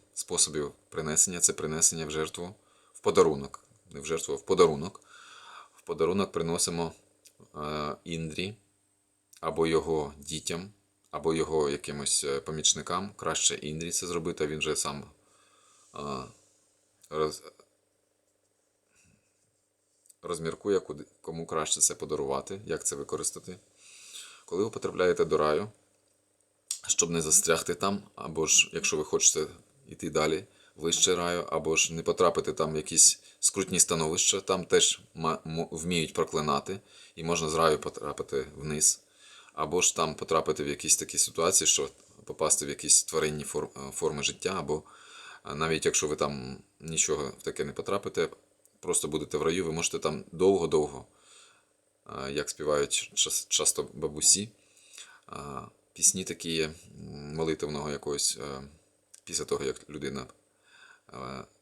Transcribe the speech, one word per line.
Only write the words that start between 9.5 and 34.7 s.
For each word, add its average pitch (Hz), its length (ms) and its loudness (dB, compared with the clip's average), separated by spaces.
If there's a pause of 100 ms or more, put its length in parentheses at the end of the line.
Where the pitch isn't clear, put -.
його 78 520 2
дітям, 82 540 -6 (380)
або 80 240 0
його 78 360 2
якимось, 71 540 -2
е, 69 160 -2
помічникам. 80 760 0
Краще - 380 0
Індрі 80 360 -6
це 92 160 -2
зробити, 85 380 -2
а - 20 2
він 76 160 -4
же 76 140 0
сам, 71 280 -4 (880)
е, - 40 -12 (1120)
роз-, 78 320 -2 (2750)
розміркує, 82 580 -2
куди, 76 240 -10 (160)
кому 82 260 -8
краще 78 340 -2
це - 140 4
подарувати, 71 720 -2
як 80 200 -4
це 73 100 -2
використати. 78 640 -6 (840)
Коли 92 200 0
ви 110 60 0
потрапляєте 90 540 2
до 78 140 4
раю, 78 320 4 (1160)
щоб - 240 2
не 82 120 2
застрягти 80 520 4
там, 101 280 0 (120)
або 80 320 -2
ж, - 260 4
якщо 80 240 0
ви 76 80 -2
хочете 80 420 4 (420)
йти - 220 -8
далі, 78 340 2 (320)
вище 87 400 2
раю, 87 340 -2
або 80 260 0
ж - 180 2
не 82 80 -6
потрапити 85 500 2
там 78 200 -2
в 78 40 -4
якісь - 440 4 (200)
скрутні 90 400 0
становища, 82 600 2
там 92 240 0
теж - 360 4 (140)